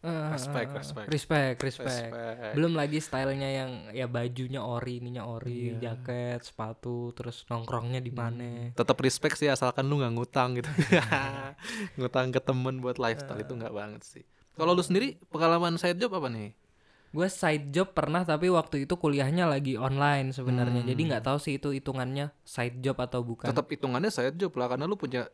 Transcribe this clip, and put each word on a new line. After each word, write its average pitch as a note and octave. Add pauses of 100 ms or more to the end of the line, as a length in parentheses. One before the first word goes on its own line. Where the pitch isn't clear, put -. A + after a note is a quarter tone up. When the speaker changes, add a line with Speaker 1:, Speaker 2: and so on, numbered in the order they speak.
Speaker 1:
Heeh, D#3+
Speaker 2:
respect, C3
Speaker 1:
heeh, C#3+
Speaker 2:
respect. C#3
Speaker 1:
respect, C#3
respect. C3 (160)
Speaker 2:
Respect. A#2
Speaker 1:
Belum E3
lagi D3+
stylenya C3+
yang C3 (200)
ya B2+
bajunya B2
ori, B2
ininya B2
ori, A#2+
Speaker 2:
Iya. A#2
Speaker 1:
jaket, B2
sepatu, A#2+
terus A#2+
nongkrongnya A#2
di B2
Speaker 2:
Hmm. A#2+
Speaker 1:
mana. A#2+ (200)
Speaker 2:
Tetep B2
respect C3+
sih D3
asalkan C3+
lu D3
nggak B2
ngutang B2
gitu. B2
<laughs> D3 (720)
Ngutang B2+
ke B2+
temen C3
buat B2
lifestyle C3
itu G#2+
Speaker 1:
Heeh. B2+
Speaker 2:
nggak A2+
banget G#2+
sih. - (300)
Kalau D#3+
lu F3+
sendiri G3+ (100)
pengalaman E3+
side F3
job A3+
apa D#3+
nih? A2 (580)
Speaker 1:
Gue E3+
side D3+
job F#3
pernah, D3+
tapi E3
waktu D#3
itu -
kuliahnya D3+
lagi C#3
online C3+
sebenarnya. B2
Speaker 2:
Hmm. A#2+
Speaker 1:
Jadi B2
nggak B2+
tahu C3+
sih C#3+
itu C#3+
hitungannya C3+ (100)
side B2
job C3
atau B2+
bukan. A#2
Speaker 2:
Tetep C#3+
hitungannya C#3
side C#3
job F#3
lah, B2
karena B2+
lu G3+
punya B2